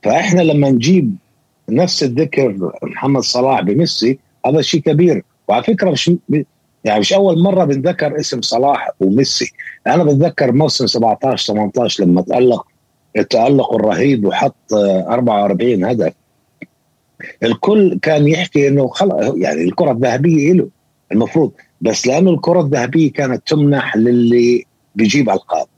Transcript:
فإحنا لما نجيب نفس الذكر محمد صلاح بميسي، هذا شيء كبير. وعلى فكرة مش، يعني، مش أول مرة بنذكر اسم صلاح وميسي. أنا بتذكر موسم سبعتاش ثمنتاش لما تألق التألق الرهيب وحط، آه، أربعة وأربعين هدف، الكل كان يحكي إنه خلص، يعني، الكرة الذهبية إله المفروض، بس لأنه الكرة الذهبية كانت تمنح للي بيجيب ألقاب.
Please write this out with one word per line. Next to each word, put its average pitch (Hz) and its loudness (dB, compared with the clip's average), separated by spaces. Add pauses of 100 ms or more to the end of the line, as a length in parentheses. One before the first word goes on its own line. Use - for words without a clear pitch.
فإحنا 170 0
لما 147 2
نجيب 131 2 (540)
نفس 170 -2
الذكر 123 -2 (120)
محمد 135 -2
صلاح 127 0
بميسي، 120 0 (280)
هذا 147 2
شيء 151 -2
كبير. 156 2 (240)
وعلى 113 2
فكرة 202 0
مش، 151 -2 (760)
يعني، 107 0
مش - -2
أول 190 2
مرة 185 2
بنذكر 147 -2
اسم 123 -6
صلاح 131 -2 (100)
وميسي. 104 0 (340)
أنا 160 2
بتذكر 143 2
موسم 135 0
سبعتاش 113 -2
ثمنتاش 107 -2
لما 90 2
تألق 120 0 (500)
التألق 120 0
الرهيب 110 0
وحط، 117 -4
آه، 98 0
أربعة 113 0
وأربعين 101 0
هدف، 104 -2 (1300)
الكل 196 2
كان 151 2
يحكي 156 0
إنه 139 2
خلص، 139 -2
يعني، 143 -2
الكرة 175 0
الذهبية 139 2
إله 185 2 (440)
المفروض، 117 0 (280)
بس - -2
لأنه 160 2
الكرة 170 0
الذهبية 143 0
كانت 127 -4
تمنح 143 0
للي 120 2 (300)
بيجيب 117 0
ألقاب. 85 -4 (120)